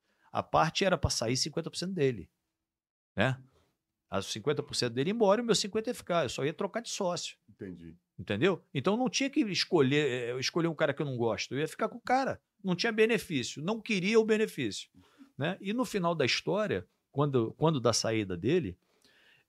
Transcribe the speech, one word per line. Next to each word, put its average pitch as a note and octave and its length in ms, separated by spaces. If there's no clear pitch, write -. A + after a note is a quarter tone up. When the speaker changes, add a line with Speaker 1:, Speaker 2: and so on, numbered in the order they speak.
Speaker 1:
A A2+ 100
parte D#3+ 420
era F#3 140
pra - 120
sair A#2 260
cinquenta D#3+ 340
por - 60
cento F#3 160
dele, C3 380
né? B2+ 240
Os G2 140
cinquenta B2 360
por B2 140
cento B2 160
dele C3+ 180
ia G#3+ 40
embora G#3+ 260
e - 20
o A#3 40
meu A3 100
cinquenta A3 340
ia A3 40
ficar. E3+ 300
Eu A2+ 40
só C#3 160
ia D#3 80
trocar G3 280
de A#3+ 100
sócio. - 460
Speaker 2:
Entendi. E2+ 480
Speaker 1:
Entendeu? B2 460
Então F#3 240
não B3+ 120
tinha C4+ 200
que C#4+ 120
escolher, C#3 960
é, - 20
escolher E3 300
um E3 60
cara D3+ 200
que - 80
eu D3 40
não C3 100
gosto. A2+ 380
Eu C3 60
ia D#3+ 60
ficar G#3+ 220
com A3 80
o A#3 40
cara. B3 400
Não F3+ 140
tinha A3+ 160
benefício. G#3+ 680
Não G#3 200
queria G3+ 400
o A3 40
benefício, G#3+ 640
né? F3 240
E G3 120
no A#3+ 120
final F3 300
da D3 100
história, D#3 640
quando, C3+ 480
quando D3+ 220
da A#2 120
saída A2 440
dele, G#2+ 420